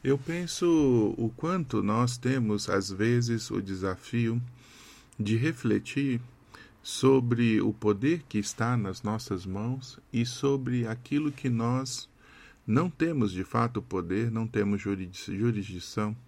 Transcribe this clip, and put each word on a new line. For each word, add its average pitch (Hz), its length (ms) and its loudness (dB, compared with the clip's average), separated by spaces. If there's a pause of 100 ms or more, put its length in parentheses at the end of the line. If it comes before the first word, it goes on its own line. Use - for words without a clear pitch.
eu 135 160 2
penso 170 480 -4 (520)
o 113 180 0
quanto 156 480 -2
nós 120 340 2
temos, 110 520 0
às 95 200 0
vezes, 117 640 0
o 98 100 -2
desafio 98 800 -2 (800)
de 107 160 2
refletir 123 880 0 (600)
sobre 120 800 4
o 107 140 0
poder 117 560 0
que 107 80 -2
está 117 400 0
nas 98 260 -4
nossas 104 420 -4
mãos 113 540 -6 (140)
e 117 120 2
sobre 127 640 -2
aquilo 143 420 -2
que 143 200 -4
nós 123 580 0 (580)
não 147 240 2
temos, 143 440 0
de 92 100 -4
fato, 117 380 -2
poder, 95 500 -2
não 113 160 -2
temos 101 340 0
juris-, 95 440 -6
jurisdição. 104 920 -2 (120)